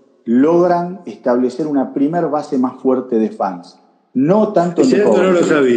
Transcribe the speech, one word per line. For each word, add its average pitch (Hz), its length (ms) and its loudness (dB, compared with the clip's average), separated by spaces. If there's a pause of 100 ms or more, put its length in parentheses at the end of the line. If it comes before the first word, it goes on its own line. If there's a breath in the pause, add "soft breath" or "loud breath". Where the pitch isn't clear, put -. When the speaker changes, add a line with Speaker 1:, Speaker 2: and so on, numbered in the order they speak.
(260)
Speaker 1:
logran 175 800 0
establecer 123 640 -2
una 139 260 -4
primer 156 340 -2
base 147 300 -4
más 127 240 -2
fuerte 123 380 0
de 110 100 0
fans. 92 500 -8 (340)
No 180 400 0
tanto 170 280 0
en 262 60 2
Speaker 2:
Ese 240 100 2
Speaker 1:
The 208 60 2
Speaker 2:
dato 214 140 4
no 180 140 2
lo 175 100 2
Speaker 1:
Coventry. - 80 0 (280)